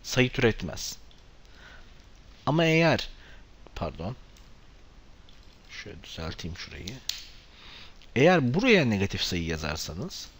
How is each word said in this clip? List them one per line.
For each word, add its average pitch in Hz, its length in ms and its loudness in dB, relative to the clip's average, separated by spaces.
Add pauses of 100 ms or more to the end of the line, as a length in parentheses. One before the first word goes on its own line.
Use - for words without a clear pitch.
Sayı 127 260 2
türetmez. - 680 0 (1500)
Ama 160 200 4
eğer, 160 440 4 (640)
pardon, 87 400 -6 (1600)
şöyle - 320 -14
düzelteyim 82 540 -10
şurayı. - 360 -12 (1200)
Eğer 156 380 6
buraya 202 320 6
negatif 98 360 2
sayı 90 220 -2
yazarsanız 80 840 -6 (120)